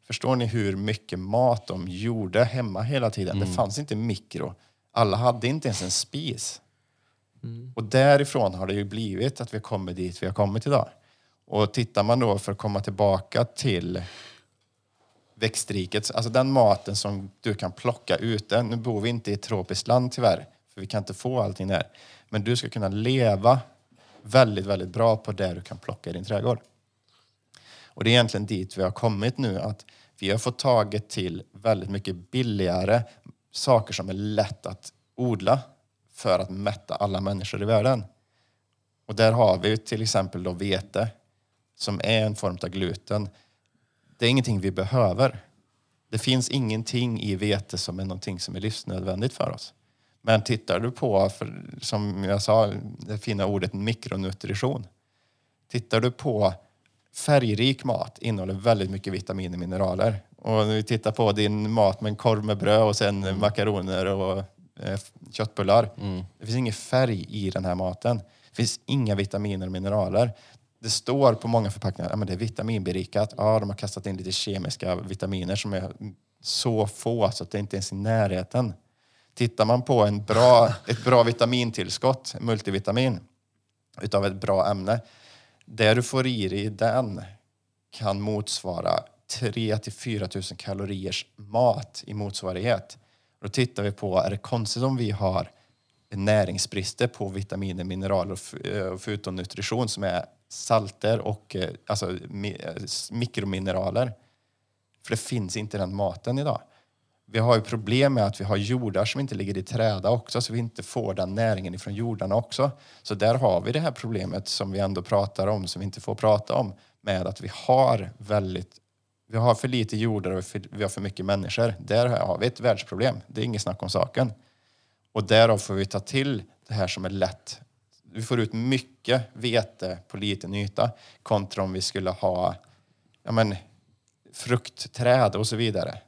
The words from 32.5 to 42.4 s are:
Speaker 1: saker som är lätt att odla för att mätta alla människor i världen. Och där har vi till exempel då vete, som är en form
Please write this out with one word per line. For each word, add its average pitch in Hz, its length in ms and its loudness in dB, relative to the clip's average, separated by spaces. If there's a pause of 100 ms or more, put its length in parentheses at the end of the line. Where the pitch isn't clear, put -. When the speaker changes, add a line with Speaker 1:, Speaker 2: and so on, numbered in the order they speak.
Speaker 1:
saker 113 420 2
som 92 160 -6
är 92 40 -4
lätt 104 520 -2
att - 280 -12 (220)
odla 120 440 2 (540)
för 92 260 2
att 95 100 -2
mätta 98 460 -4
alla 98 260 0
människor 98 400 -4
i 101 40 -2
världen. 113 380 4 (1040)
Och 107 80 -6
där 110 160 6
har 107 260 6
vi 104 200 0
till 110 240 -6
exempel 95 420 -2
då 92 80 -2
vete, 95 560 -2 (680)
som 101 280 -4
är 110 220 2
en 104 100 -2
form 90 280 -2